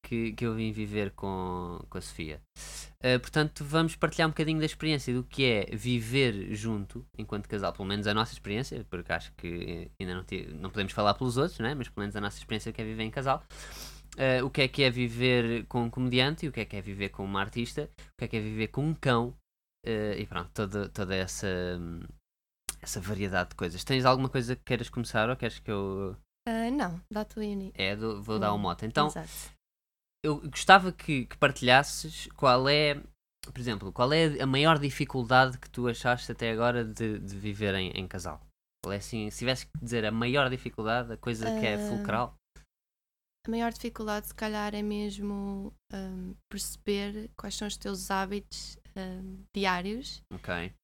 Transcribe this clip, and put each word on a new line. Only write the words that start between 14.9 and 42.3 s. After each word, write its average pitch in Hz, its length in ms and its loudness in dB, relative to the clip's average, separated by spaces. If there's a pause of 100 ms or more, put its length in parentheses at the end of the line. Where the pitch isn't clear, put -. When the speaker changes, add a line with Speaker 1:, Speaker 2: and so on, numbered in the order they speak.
Speaker 1:
viver 120 760 2
com 120 180 0
um 117 60 -2
comediante 127 540 2
e 151 60 -2
o - 20 -14
que 113 80 -6
é 104 60 -2
que 104 100 -8
é 98 60 -6
viver 98 260 -4
com - 160 -6
uma 98 160 -2
artista, 117 580 -4
o - 200 -20
que 123 80 -4
é - 20 -10
que 117 80 -4
é 107 40 0
viver 107 280 -2
com 139 180 -2
um 160 80 2
cão, 123 400 2 (520)
eh, 107 320 0
e 104 80 -4
pronto, 87 260 -6
toda, 101 380 -2
toda 95 240 -2
essa, 92 320 -2 (1400)
essa - 180 -6
variedade 95 500 0
de - 60 -16
coisas. 90 280 -4
Tens 131 200 2
alguma 131 240 6
coisa 127 280 0
que - 80 -20
queiras 120 260 -2
começar 113 400 0
ou 131 60 0
queres - 220 -6
que - 120 -8
eu 98 460 -2 (320)
Speaker 2:
Ah, 226 220 -2
não, 180 300 -2 (120)
dá 214 120 -2
tu 214 160 -10
aí, 208 140 -2
Ni- 190 200 -6
Speaker 1:
É, 98 220 0
do, 107 260 -2
vou 107 160 0
dar 104 140 4
um 104 40 2
Speaker 2:
Hum, 107 40 0
Speaker 1:
mote. 90 240 -2
Então, 147 220 2
Speaker 2:
exato. 160 220 -6 (960)
Speaker 1:
eu 151 160 2 (100)
gostava 185 420 8
que, 135 340 0
que - 120 -14
partilhasses 135 960 4
qual 131 320 8
é, 147 260 6 (500)
por - 140 -12
exemplo, 101 340 -4
qual 127 200 4
é 156 280 4
a 135 60 2
maior 147 320 6
dificuldade 131 800 4
que - 120 -16
tu 123 180 -2
achaste 120 440 0
até 113 180 -2
agora 117 340 2
de, 107 340 -4
de 98 200 -8
viver 101 360 0
em, 92 180 0
em 92 160 -4
casal? 87 320 -8 (440)
Qual 92 80 -4
é, 101 40 -2
assim, 107 340 -6
se - 80 -12
tivesse 127 280 -2
que - 140 -20
dizer 117 260 -2
a 107 40 2
maior 123 400 2
dificuldade, 117 640 -2
a 110 40 -8
coisa 113 280 -4 (140)
que 220 80 0
é 214 80 2
Speaker 2:
Ah, 208 140 -2
Speaker 1:
fulcral? 208 460 -2 (1120)